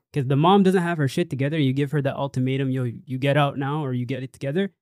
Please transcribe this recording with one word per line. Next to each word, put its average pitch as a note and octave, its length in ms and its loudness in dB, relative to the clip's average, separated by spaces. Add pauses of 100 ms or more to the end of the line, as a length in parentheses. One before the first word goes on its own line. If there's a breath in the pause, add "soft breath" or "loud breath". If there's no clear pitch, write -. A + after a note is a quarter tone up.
(140)
'Cause C#3+ 140 -2
the C#3 80 2
mom F#3 280 6
doesn't F#3 180 4
have E3+ 160 -2
her D3 100 2
shit E3+ 220 -2
together, C#3+ 300 -4
you C3+ 140 2
give C#3 180 -2
her D3+ 100 0
that C3+ 140 -2
ultimatum, C3+ 560 -2
"Yo, C3 120 -2
you B2 340 -8
get C#3 200 0
out C#3+ 200 2
now C#3+ 280 -4
or C3 80 -4
you B2 120 -4
get B2+ 180 -6
it C3 100 -14
together," F3 480 -4